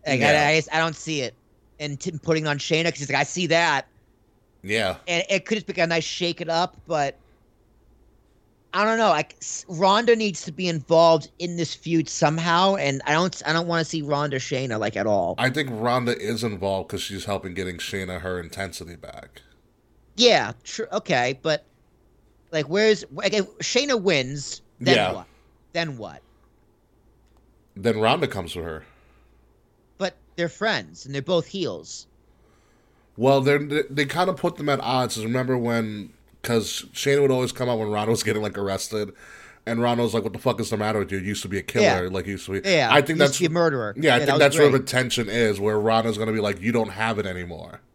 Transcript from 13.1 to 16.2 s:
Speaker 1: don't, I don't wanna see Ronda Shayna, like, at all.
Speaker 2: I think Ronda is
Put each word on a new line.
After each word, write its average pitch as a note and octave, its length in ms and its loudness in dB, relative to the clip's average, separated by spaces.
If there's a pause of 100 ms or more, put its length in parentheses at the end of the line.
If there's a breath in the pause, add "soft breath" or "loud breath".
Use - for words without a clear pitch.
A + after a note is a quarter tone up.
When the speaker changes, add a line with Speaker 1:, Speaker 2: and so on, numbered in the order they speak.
Speaker 1:
don't, E3 340 0
I D3 60 0
don't E3+ 160 0
wanna E3 180 0
see D#3+ 160 -6
Ronda C#3+ 360 -2
Shayna, B2+ 420 -4
like, G#2 160 -2
at G2+ 100 -2
all. F#2+ 320 0
Speaker 2:
I B2 120 0
think C#3 220 -4
Ronda A#2+ 460 0
is A2 280 -4